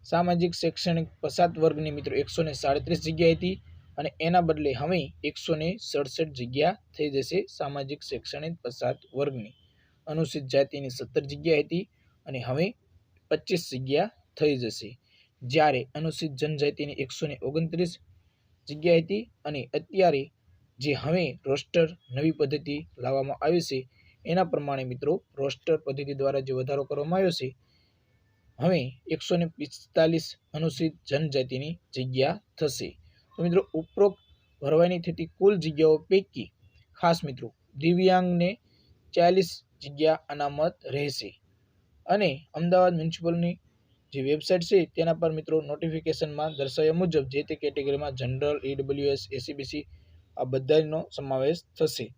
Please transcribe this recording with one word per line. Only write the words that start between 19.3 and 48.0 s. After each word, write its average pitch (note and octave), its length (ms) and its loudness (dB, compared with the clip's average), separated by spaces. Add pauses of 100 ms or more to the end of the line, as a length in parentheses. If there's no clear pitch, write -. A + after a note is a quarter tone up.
અને D3 180 -6 (120)
અત્યારે D#3 500 2 (560)
જે C#3+ 140 0
હવે D#3+ 320 0 (200)
રોસ્ટર C#3+ 420 2 (240)
નવી D3 200 2
પદ્ધતિ D3 440 -2 (220)
લાવવામાં C3+ 440 -2
આવી E3 280 2
છે C3+ 100 -2 (460)
એના F3 260 0
પ્રમાણે C#3 340 -2
મિત્રો C3 280 -2 (240)
રોસ્ટર C#3 400 0
પદ્ધતિ C#3+ 360 -6
દ્વારા C#3 340 0
જે C3 60 -2
વધારો C3 300 -2
કરવામાં D3 360 -2
આવ્યો F#3 200 2
છે C3 100 -4 (1120)
હવે D#3+ 220 4 (260)
એકસો D#3+ 300 -2
ને E3+ 100 2
પિસ્તાલીસ D#3+ 800 0 (260)
અનુસૂચિત D#3+ 400 -2 (140)
જનજાતિની C#3 680 -2 (140)
જગ્યા C3 480 0 (160)
થશે. B2+ 340 -4 (400)
તો - 140 -18
મિત્રો F3 180 4 (120)
ઉપરોક્ત F#3+ 460 2 (420)
ભરવાની E3+ 440 4
થતી E3 320 -6
કુલ G3 200 6
જગ્યાઓ D#3 400 4
પૈકી F3 520 0 (480)
ખાસ E3+ 260 4
મિત્રો C3 240 -8 (280)
દિવ્યાંગને F3+ 760 4 (640)
ચાલીસ F3 360 6 (320)
જગ્યા D3+ 460 0
અનામત D3 480 -2 (180)
રહેશે. C#3 360 -6 (760)
અને G3 240 2 (240)
અમદાવાદ F3 420 4
મ્યુનિસિપલની E3+ 600 -2 (580)
જે C3+ 80 -4
વેબસાઇટ D3+ 480 2
છે G3 160 6
તેના E3 360 0
પર E3 100 2
મિત્રો D#3 300 -2
નોટિફિકેશનમાં D#3 960 -4
દર્શાવ્યા D#3 440 2
મુજબ D#3+ 260 2
જે C#3 160 -2
તે D#3 120 -6
કેટેગરીમાં C#3 640 -4